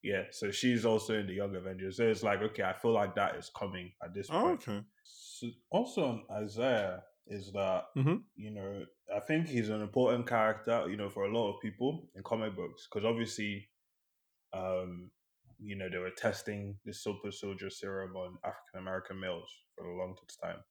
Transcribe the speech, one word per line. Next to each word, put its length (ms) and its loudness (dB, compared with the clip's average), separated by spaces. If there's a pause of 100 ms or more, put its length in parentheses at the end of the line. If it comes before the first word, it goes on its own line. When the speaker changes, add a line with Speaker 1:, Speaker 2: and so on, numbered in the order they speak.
Speaker 1:
Yeah, 280 2
so 200 -2
she's 340 4
also 320 4
in 80 0
the 80 -4
Young 220 0
Avengers. 420 -4
So 60 4
it's 180 6
like, 220 4
okay, 200 0
I 100 2
feel 180 2
like 240 4
that 220 2
is 200 -12
coming 340 -4 (120)
at 100 -10
this 160 -6
Speaker 2:
Oh, 140 2
Speaker 1:
point. 240 2
Speaker 2:
okay. 180 -2 (180)
Speaker 1:
So 440 -12 (240)
also 340 2
on 180 0 (200)
Isaiah 580 2 (240)
is 280 -8
that, 320 2 (120)
Speaker 2:
Mm-hmm. 200 4 (180)
Speaker 1:
you 160 -10
know, 320 -6 (320)
I 60 2
think 260 2
he's 220 2
an 120 0
important 460 4
character, 640 4
you 80 -2
know, 120 -2
for 140 -2
a 120 0
lot 200 2
of 60 -12
people 540 -2
in 60 -12
comic 340 -2
books, 360 -8
'cause 140 -2
obviously, 640 0 (840)
um, 560 -2 (500)
you 160 -8
know, 140 -4
they 80 -2
were 140 -2
testing 640 -2 (100)
the 80 -8
super 380 -4
soldier 380 -6
serum 460 -6
on 280 -8
African 360 -8
American 400 -4
males 300 -4 (260)
for 120 -10
the 60 -6
longest 480 -8
time. 160 -6 (140)